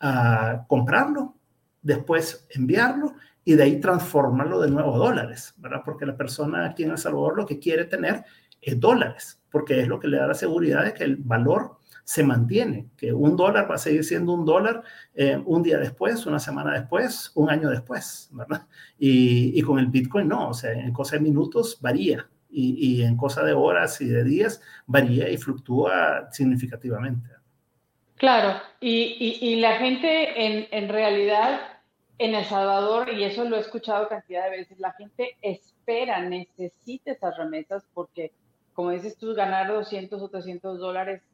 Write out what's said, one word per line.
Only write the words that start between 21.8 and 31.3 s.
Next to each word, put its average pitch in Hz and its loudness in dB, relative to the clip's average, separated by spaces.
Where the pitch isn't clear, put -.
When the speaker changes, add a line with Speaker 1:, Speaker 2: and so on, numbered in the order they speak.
Speaker 1:
varía 156 0
y, 127 0
y 120 2
en 117 4
cosa 143 -2
de 151 2
horas 165 2
y 123 -2
de 120 2
días - 2
varía 131 2
y - -2
fluctúa 92 0
significativamente. 123 -2
Speaker 2:
Claro, 214 2
y, 233 -2
y, 233 0
y 226 0
la 220 2
gente 254 0
en, 214 -4
en 202 -4
realidad 208 0